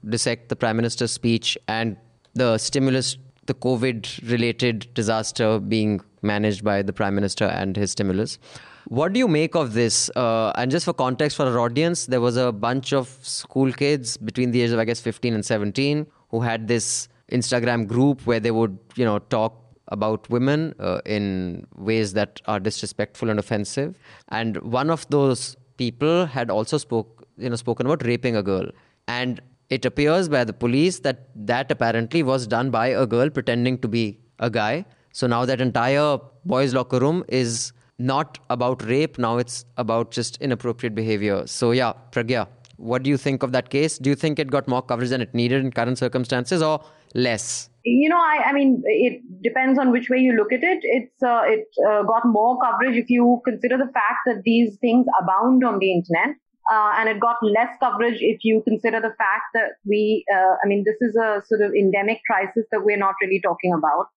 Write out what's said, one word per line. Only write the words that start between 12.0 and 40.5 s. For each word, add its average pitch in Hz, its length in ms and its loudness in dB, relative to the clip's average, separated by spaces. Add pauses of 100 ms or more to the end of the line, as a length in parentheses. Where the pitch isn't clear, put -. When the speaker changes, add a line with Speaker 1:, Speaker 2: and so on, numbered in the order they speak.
Speaker 1:
there 123 160 0
was 120 160 2
a 123 140 0
bunch 117 420 -2
of 131 140 0 (140)
school - 500 -2 (120)
kids 139 320 -2
between 123 340 -2
the 120 120 2
ages 117 100 2
of, 117 60 2
I 113 80 2
guess, 113 140 -4 (120)
fifteen 120 220 -2
and 104 100 -2
seventeen, 135 640 -2 (240)
who 113 100 -2
had 113 280 -2
this - 400 -2 (220)
Instagram 120 560 0
group 123 400 0
where 117 140 2
they 113 100 0
would, 110 280 0 (180)
you 123 80 0
know, 107 140 2 (200)
talk 113 180 -2 (320)
about 107 420 -4
women, 139 480 0
uh, 92 260 -2
in 95 640 -4 (100)
ways 107 380 -2
that 101 320 -2
are 107 120 -2
disrespectful 104 680 -6
and 107 100 0
offensive. 120 560 -4 (340)
And 110 280 -4 (240)
one 147 80 -2
of 165 220 -2
those 139 460 0 (200)
people 147 500 0
had 127 240 -4
also 110 280 0
spoke, - 460 -6 (140)
you 120 100 -6
know, 120 80 -4
spoken 120 300 -4
about 143 180 0
raping 120 320 0
a 104 60 0
girl. 95 240 -2 (420)
And 123 320 -4 (300)
it 131 160 -2
appears 156 420 0
by 135 160 2
the 110 80 -6
police 139 480 0
that - 340 -6
that 120 360 -4
apparently 117 520 0
was 131 240 0
done 117 240 -2
by 117 180 0
a 127 180 0
girl 120 240 2
pretending 123 480 -2
to 127 100 -4
be 107 300 -2 (200)
a 117 120 -2
guy. 113 340 -2 (280)
So - 140 -2
now 120 200 2
that 123 140 0
entire 131 580 2 (260)
boys' 131 300 0
locker 127 260 0
room 156 280 0
is 117 440 -4 (260)
not 135 400 -2 (120)
about 123 360 -2
rape. 139 320 0
Now 120 200 0
it's 123 260 -6 (120)
about 117 340 -2
just - 300 -6
inappropriate 120 540 -4